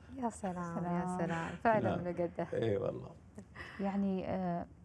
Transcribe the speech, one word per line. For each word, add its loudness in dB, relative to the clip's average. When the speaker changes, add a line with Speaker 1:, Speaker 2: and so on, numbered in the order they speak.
Speaker 1:
يا 0
سلام، -4
Speaker 2:
سلام. 2
Speaker 1:
يا 0
سلام، 0
فعلا 6
Speaker 3:
نعم. -2
Speaker 1:
من -2
قده. 0
Speaker 3:
إي 4
والله. -2
Speaker 2:
يعني، 2
آه، 0